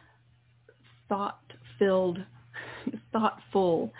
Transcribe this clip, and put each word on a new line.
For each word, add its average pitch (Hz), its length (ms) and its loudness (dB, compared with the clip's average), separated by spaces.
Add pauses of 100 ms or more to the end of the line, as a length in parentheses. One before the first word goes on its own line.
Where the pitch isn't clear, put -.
(1080)
thought-filled, 190 1120 0 (440)
<laughs> - 480 -12
thoughtful 196 880 0